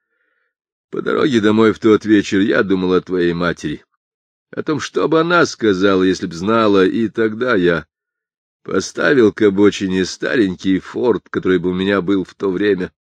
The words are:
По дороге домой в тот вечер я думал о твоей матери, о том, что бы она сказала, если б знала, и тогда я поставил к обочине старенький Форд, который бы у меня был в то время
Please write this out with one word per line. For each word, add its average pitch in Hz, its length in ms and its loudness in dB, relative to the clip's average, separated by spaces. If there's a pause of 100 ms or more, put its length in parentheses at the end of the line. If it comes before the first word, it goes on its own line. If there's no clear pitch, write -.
(880)
По - 140 -8
дороге 113 400 0
домой 107 320 4
в - 40 -20
тот 107 280 2
вечер 104 340 2
я 117 220 0
думал 92 320 -2
о 90 80 0
твоей 87 320 -2
матери, 82 500 -6 (680)
о - 120 -10
том, 151 180 -4
что - 280 -4
бы 160 120 0
она 170 240 2
сказала, 98 600 0
если 95 220 0
б 85 80 -10
знала, 101 520 2
и 107 220 -2
тогда 113 460 -2
я 87 320 0 (760)
поставил 101 680 0
к - 120 -4
обочине 95 640 2
старенький 95 720 -2
Форд, 110 500 -4
который 92 300 -2
бы 87 100 -4
у 90 60 -2
меня 95 260 -2
был 92 240 -2
в - 80 -20
то 101 180 -6
время 92 520 -2